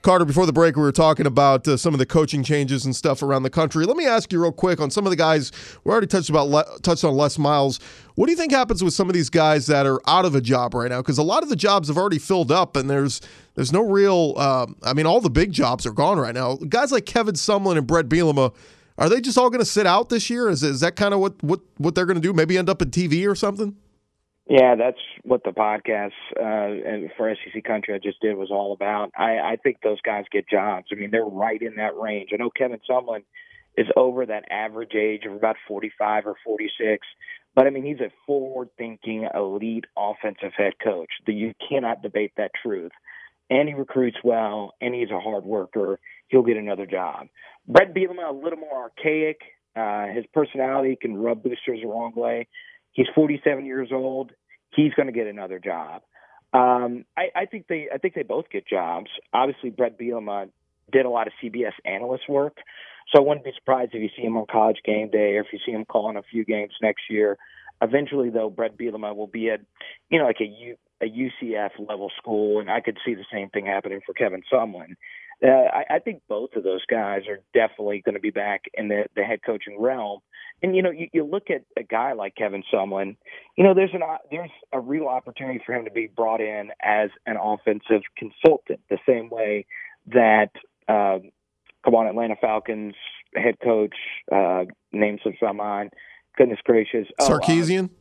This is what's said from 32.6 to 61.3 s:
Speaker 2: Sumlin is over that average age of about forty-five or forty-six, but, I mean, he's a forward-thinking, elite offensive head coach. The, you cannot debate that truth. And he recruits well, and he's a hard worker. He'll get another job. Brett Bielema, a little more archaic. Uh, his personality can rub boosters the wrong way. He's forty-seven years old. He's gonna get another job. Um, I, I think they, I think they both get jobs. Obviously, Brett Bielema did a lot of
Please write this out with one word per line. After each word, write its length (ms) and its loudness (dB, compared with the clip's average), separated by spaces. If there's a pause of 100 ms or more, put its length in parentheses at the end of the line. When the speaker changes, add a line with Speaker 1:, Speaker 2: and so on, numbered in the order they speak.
Speaker 2:
Sumlin 360 -2 (500)
is 120 0 (100)
over 300 2
that 220 -8
average 460 -8
age 300 0
of 80 -10
about 240 -2 (100)
forty-five 580 -4
or 100 -8 (100)
forty-six, 600 -4 (480)
but, 140 6
I 40 4
mean, 120 -6
he's 160 -6
a 120 -6 (140)
forward-thinking, 1120 -6
elite 520 -4 (100)
offensive 580 -6
head 260 -2
coach. 280 -4 (160)
The, 80 -2
you 200 -4 (140)
cannot 340 -4
debate 360 -4
that 140 -4 (120)
truth. 300 -6 (560)
And 180 2
he 80 -8
recruits 480 -2
well, 580 0
and 140 -4
he's 160 -4
a 80 -6
hard 260 -6
worker. 540 -4 (300)
He'll 120 6
get 160 2
another 300 -6
job. 400 -8 (400)
Brett 260 4
Bielema, 360 -6
a 40 -8
little 240 -8
more 260 -10
archaic. 560 -4 (360)
Uh, 320 -6
his 260 -8
personality 680 -2
can 160 -8
rub 280 -4
boosters 380 -6
the 60 -10
wrong 280 -8
way. 320 -4 (440)
He's 220 0
forty-seven 520 0
years 260 -6
old. 400 -6 (440)
He's 200 2
gonna 160 0
get 160 -4
another 320 -12
job. 420 -8 (520)
Um, 520 2 (100)
I, 200 -4
I 100 -4
think 220 -14
they, 260 -6
I 40 -8
think 180 -4
they 80 -6
both 280 -6
get 160 -10
jobs. 420 -4 (220)
Obviously, 380 -2
Brett 300 -4
Bielema 500 -8 (420)
did 140 4
a 40 -2
lot 180 -2
of 120 -12